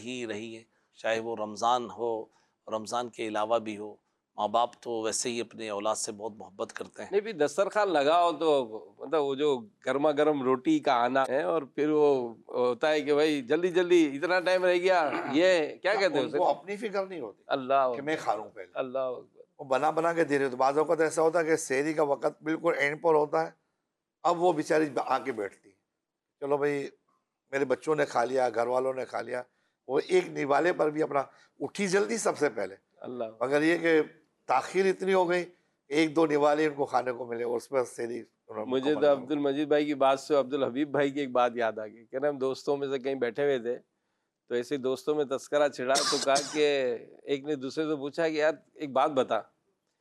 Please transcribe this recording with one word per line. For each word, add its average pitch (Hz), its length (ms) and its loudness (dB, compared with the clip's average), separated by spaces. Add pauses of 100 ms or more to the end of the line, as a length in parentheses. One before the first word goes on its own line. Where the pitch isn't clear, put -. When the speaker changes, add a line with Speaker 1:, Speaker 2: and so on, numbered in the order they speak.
Speaker 1:
ہی 123 240 -8
رہی 113 280 -10
ہیں، 113 80 -20 (300)
چاہے 113 240 -2
وہ 113 180 -6
رمضان 107 540 -2
ہو، 113 340 -6 (440)
رمضان 110 400 -6
کے 110 200 -8
علاوہ 107 300 0
بھی 107 200 -6
ہو۔ 104 180 -12 (400)
ماں 104 120 -2
باپ 117 320 -2
تو 117 220 -6
ویسے 110 260 -4
ہی 117 120 -4
اپنے 110 280 -10
اولاد 104 260 -4
سے - 180 -6
بہت 104 240 -10
محبت 101 360 -10
کرتے 98 300 -14
ہیں۔ 101 80 -12
Speaker 2:
نہیں، 202 100 2
بھی 220 120 -8
دسترخوان 196 560 0
لگاؤ 165 440 4
تو 147 320 2 (340)
مطلب 143 240 0
وہ 139 120 -2
جو 135 260 0 (260)
گرما 143 260 2
گرم 147 300 2
روٹی 131 360 2
کا 139 140 2
آنا 127 360 4
ہے، 131 140 2
اور 165 200 0
پھر 143 260 -2
وہ 139 460 4 (140)
ہوتا 123 420 2
ہے 151 100 2
کہ 143 140 0
بھائی 147 280 2
جلدی 156 260 0
جلدی 175 460 4
اتنا 175 260 0
ٹائم 185 240 2
رہ 180 120 4
گیا، 180 340 2 (220)
یہ 165 500 2
کیا 190 120 2
کہتے 190 200 2
ہیں 143 60 2
Speaker 3:
ان 123 80 -2
Speaker 2:
اسے؟ 131 100 -4
Speaker 3:
کو 175 100 4
اپنی 175 280 -2
فکر 196 300 -4
نہیں 185 140 -12
ہوتی 107 260 -12
Speaker 2:
اللہ 135 500 0
Speaker 3:
کہ 139 60 -8
میں 156 180 -2
کھا 117 140 -2
لوں 107 200 -8
پہلے۔ 92 200 -16
Speaker 2:
اللہ 131 240 -6
اکبر۔ - 440 -8 (160)
Speaker 3:
وہ 147 60 -16
بنا 135 260 0
بنا 165 220 0
کے 165 120 2
دے 143 140 2
رہے 139 60 2
ہوتے۔ 127 120 -2
بعض 135 220 2
اوقات 156 220 2
ایسا 160 220 2
ہوتا 160 160 4
ہے 165 60 2
کہ 156 120 2
سحری 147 360 -2
کا 156 100 0
وقت 143 400 0
بالکل 156 360 0
اینڈ 147 240 -2
پر 165 120 4
ہوتا 151 320 2
ہے، 165 40 -14 (720)
اب 170 200 0
وہ 180 100 4
بیچاری 160 320 0 (120)
آ 131 220 0
کے 127 140 -6
بیٹھتی 104 360 -8
ہے، - 60 -20 (640)
"چلو 143 160 0
بھائی، 143 320 -2 (640)
میرے 135 140 0
بچوں 131 300 0
نے 143 120 2
کھا 139 180 0
لیا، 127 240 0
گھر 113 180 0
والوں 131 280 0
نے 127 100 -6
کھا 113 160 -6
لیا۔" 120 220 -8 (460)
وہ 135 200 0
ایک 180 200 2
نوالے 151 440 0
پر 156 180 0
بھی 151 120 -2
اپنا 143 200 -2 (380)
اٹھی 170 260 -4
جلدی 208 320 0
سب 175 200 -2
سے 143 100 2
پہلے، 101 260 -4 (220)
Speaker 2:
اللہ۔ 123 280 -10 (160)
Speaker 3:
مگر 139 220 2
یہ 165 160 2
کہ 165 240 4 (440)
تاخیر 170 400 0
اتنی 190 280 0
ہو 180 140 4
گئی، 175 160 0 (440)
ایک 151 280 2
دو 165 100 6
نوالے 147 400 4
ان 147 80 -2
کو 139 120 -2
کھانے 123 260 -2
کو 123 140 -8
ملے، 117 180 -6
اور 120 120 -2
اس - 120 -8
پر 131 160 0
سحری 117 380 -8 (260)
انہوں 107 180 -8
نے 127 60 -4
Speaker 2:
مجھے 135 180 0
Speaker 3:
مکمل 151 140 2
Speaker 2:
تو 147 60 6
Speaker 3:
ہو 143 60 4
گئی۔ 127 60 -10
Speaker 2:
عبد 127 100 -6
المجید 143 360 -2
بھائی 151 160 2
کی 147 100 -4
بات 135 260 2
سے - 140 -2
عبد 135 200 0
الحبیب 135 360 -2
بھائی 139 200 0
کی 139 100 -6
ایک 135 100 -4
بات 123 240 2
یاد 113 240 -2
آ 110 80 -8
گئی۔ 113 200 -20
کہنا 135 220 -4
ہم 143 100 -4
دوستوں 135 380 -2
میں 139 120 -6
سے 135 100 -4
کہیں 135 160 -4
بیٹھے 123 280 -4
ہوئے 139 160 0
تھے، 120 200 -4 (680)
تو 123 60 -4
ایسے 120 220 -2
دوستوں 131 380 -2
میں 151 100 0
تذکرہ 143 440 0
چھڑا 131 260 -2
تو 143 300 0
کہا 135 100 4 (180)
کہ 143 440 2 (260)
ایک 139 220 -4
نے 151 100 -2
دوسرے 135 300 -4
سے 156 120 -2
پوچھا 143 320 -2
کہ 160 60 -2
"یار، 156 180 2 (220)
ایک 143 180 -10
بات 135 180 4
بتا 123 300 0 (600)